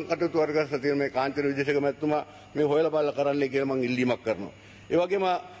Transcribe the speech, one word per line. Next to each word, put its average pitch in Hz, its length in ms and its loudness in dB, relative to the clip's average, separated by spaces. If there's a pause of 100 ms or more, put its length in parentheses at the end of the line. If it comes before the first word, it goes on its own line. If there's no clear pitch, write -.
කටයුතු 165 320 0
වර්ගස්ත 151 420 2
තියෙන 143 180 0
මේ 139 120 0
කාන්තින 135 340 -2
විජේසේකර 143 360 0
මැතිතුමා 143 440 0 (260)
මේ 147 140 0
හොයලා 151 260 4
බලලා 151 220 0
කරන්නයි 139 360 0
කියලා 135 220 0
මං 131 140 0
ඉල්ලීමක් 123 380 0
කරනවා. 98 300 -4 (320)
ඒ - 120 0
වගේම 180 280 0 (360)